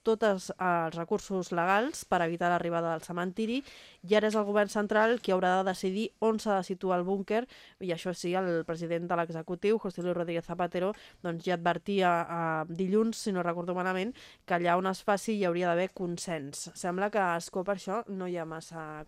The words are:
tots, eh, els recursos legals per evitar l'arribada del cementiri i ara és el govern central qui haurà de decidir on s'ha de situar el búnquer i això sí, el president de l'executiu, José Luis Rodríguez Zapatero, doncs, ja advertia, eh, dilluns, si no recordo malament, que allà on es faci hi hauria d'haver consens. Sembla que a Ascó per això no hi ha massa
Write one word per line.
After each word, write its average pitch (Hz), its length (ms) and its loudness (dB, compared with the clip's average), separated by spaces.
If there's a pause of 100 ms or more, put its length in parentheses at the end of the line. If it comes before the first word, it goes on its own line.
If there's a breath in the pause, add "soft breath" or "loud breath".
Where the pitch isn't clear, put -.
tots, 214 480 2
eh, 196 80 -8
els 170 400 0
recursos 185 560 -2
legals 196 560 2
per 185 160 2
evitar 170 240 0
l'arribada 170 460 0
del 160 100 -8
cementiri 190 540 -2 (500 loud breath)
i 208 80 6
ara 214 140 4
és - 80 -2
el 208 80 2
govern 208 260 2
central 214 480 4
qui 190 140 2
haurà 180 240 4
de 190 100 0
decidir 190 380 -2 (180)
on 220 160 2
s'ha 208 160 2
de 185 80 0
situar 185 320 0
el 175 80 0
búnquer 202 380 0 (360 loud breath)
i 185 140 -4
això 180 240 -4
sí, 175 160 -4
el 180 320 0
president 170 460 -4
de 170 80 2
l'executiu, 170 580 0
José 190 240 -6
Luis 175 160 0
Rodríguez 170 320 -2
Zapatero, 180 460 0 (260 loud breath)
doncs, 165 240 -6
ja 180 140 2
advertia, 175 560 2 (100)
eh, 165 480 -2
dilluns, 202 540 2
si 196 80 -2
no 180 100 0
recordo 175 320 -2
malament, 185 380 -2 (320 loud breath)
que 180 100 2
allà 175 240 4
on 190 80 0
es 190 160 -4
faci 208 320 0
hi 202 80 2
hauria 175 240 2
d'haver 175 240 2
consens. 170 800 -6
Sembla 190 400 -2
que 214 80 2
a 175 140 2
Ascó 170 280 -4
per 202 140 0
això 196 300 -4
no 190 180 -6
hi 180 160 -4
ha 160 80 -6
massa 160 580 -12